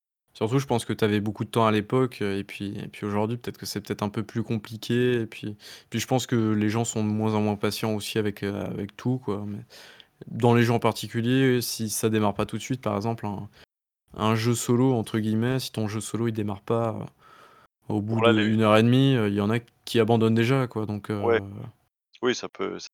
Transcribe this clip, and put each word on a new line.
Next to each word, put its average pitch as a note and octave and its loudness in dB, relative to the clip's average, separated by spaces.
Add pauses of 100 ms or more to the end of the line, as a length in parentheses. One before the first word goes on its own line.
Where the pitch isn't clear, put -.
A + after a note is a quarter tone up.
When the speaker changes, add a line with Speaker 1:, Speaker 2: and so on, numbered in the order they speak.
(340)
Speaker 1:
surtout, A2+ 0
je C#3 -2
pense A#2 0
que A2+ -4
t'avais G#2+ 2
beaucoup G#2+ -4
de - -10
temps A2+ 2
à G#2+ 4
l'époque, A#2+ 0
euh, G2 -2
et G2+ -4
puis, G2+ -10
et - -10
puis - -12
aujourd'hui, G#2+ -2
peut-être - -10
que - -14
c'est G#2 -6
peut-être G#2 -6
un G#2 0
peu G#2+ -4
plus A2+ -6
compliqué, A#2+ -2
et A2+ -4
puis, G#2+ -12 (320)
puis A2+ -4
je - -4
pense B2+ 0
que A2 2
les G#2+ 2
gens A#2 0
sont A2 -2
de G#2+ 0
moins G#2+ 0
en G#2+ 2
moins G#2+ 2
patients G#2+ -2
aussi G#2 -4
avec, G#2 -2
euh, G2+ -4
avec F#2+ -8
tout, B2+ -2
quoi, G#2 -4
mais G#2 -10 (600)
dans A#2 4
les A#2+ 6
jeux A#2 2
en A#2 2
particulier, A#2+ 0
si A2+ -6
ça A2+ 0
démarre G#2+ 2
pas G#2 -2
tout A2 -6
de G#2 -10
suite, C3 -6
par G#2+ -2
exemple, A2 -4
un, G2+ -8 (680)
un A2 2
jeu A2+ 2
solo, B2 2
entre A2+ -2
guillemets, A2 0
si - -8
ton A2 -2
jeu G#2 -4
solo, A2 -2
il A2+ -2
démarre G#2 -4
pas, A#2 0
euh, - -8 (840)
au G#2+ 0
bout G#2+ -2
Speaker 2:
Bon, A2+ 2
là, A#2 8
Speaker 1:
de G#2+ 4
Speaker 2:
les G#2+ 4
Speaker 1:
une A2 2
heure G#2+ 8
et A2+ 8
demie, C3 6
euh, G#2+ 2
il G2+ 0
y G#2 0
en G2+ 2
a A#2 0 (260)
qui - 2
abandonnent A2+ 4
déjà, B2 2
quoi, G#2+ -6
donc, G2+ -6
Speaker 2:
Ouais. G#2+ 2
Speaker 1:
euh. - - (840)
Speaker 2:
Oui, B2 0
ça - -10
peut, F#2+ -6
ça - -16